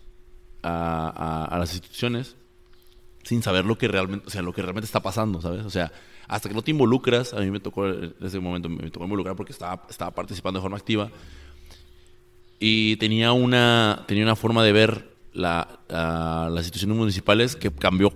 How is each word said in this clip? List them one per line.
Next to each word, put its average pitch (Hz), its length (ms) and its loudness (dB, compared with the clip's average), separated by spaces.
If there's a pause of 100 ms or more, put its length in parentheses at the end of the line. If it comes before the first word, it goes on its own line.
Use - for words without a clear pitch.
(640)
a, 82 540 -2
a, 80 300 -4
a 85 120 -4
las 85 140 -2
instituciones 120 640 -6 (880)
sin 120 160 0
saber 92 240 2
lo 107 140 0
que 131 80 0
realmente, 98 400 -2
o - 40 -14
sea, 101 120 -6
lo 90 100 -4
que 98 100 -6
realmente 95 240 -6
está - 140 -2
pasando, 98 400 -2
¿sabes? 87 240 -6
O 104 60 -10
sea, 90 220 -2 (340)
hasta 104 220 -6
que 101 80 -8
no 110 60 -4
te 160 100 -2
involucras, 123 600 4
a 107 60 -6
mí 98 140 0
me 101 80 -4
tocó 98 260 -4
en 85 340 -4
ese 92 200 -6
momento, 87 280 -4
me 82 220 -6
tocó 85 140 -12
involucrar 95 320 -4
porque 95 160 -10
estaba, 90 360 -10
estaba - 220 -8
participando 92 480 -6
de 92 40 -6
forma 98 140 -4
activa 104 320 -2 (1500)
y 110 380 4
tenía 110 360 2
una, 120 760 4
tenía 104 180 2
una 110 120 4
forma 113 280 4
de 107 80 8
ver 107 400 4 (200)
la, 85 560 -2
la, 82 600 -2
las 82 140 -2
instituciones 95 320 -2
municipales 110 600 2
que - 140 -2
cambió 92 460 4